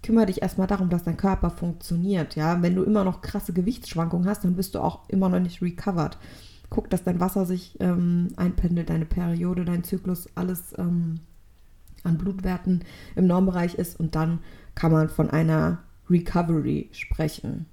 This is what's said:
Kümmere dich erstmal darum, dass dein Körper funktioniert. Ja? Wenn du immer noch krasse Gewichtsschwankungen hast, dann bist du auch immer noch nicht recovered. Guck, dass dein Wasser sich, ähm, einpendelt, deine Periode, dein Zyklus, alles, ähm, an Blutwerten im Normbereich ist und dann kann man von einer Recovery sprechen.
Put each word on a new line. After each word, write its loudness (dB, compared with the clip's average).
Kümmere 6
dich -2
erstmal 0
darum, 2
dass 2
dein -2
Körper 2
funktioniert. -2
Ja? 2
Wenn 4
du 2
immer 4
noch -2
krasse -6
Gewichtsschwankungen 0
hast, -2
dann 2
bist -4
du -2
auch -4
immer 2
noch 2
nicht -2
recovered. -2
Guck, -4
dass 0
dein 0
Wasser 2
sich, -6
ähm, 2
einpendelt, 0
deine 0
Periode, 0
dein -2
Zyklus, -4
alles, -6
ähm, -2
an 2
Blutwerten -2
im 6
Normbereich 2
ist -6
und -2
dann 0
kann 4
man 6
von 0
einer 2
Recovery 2
sprechen. -6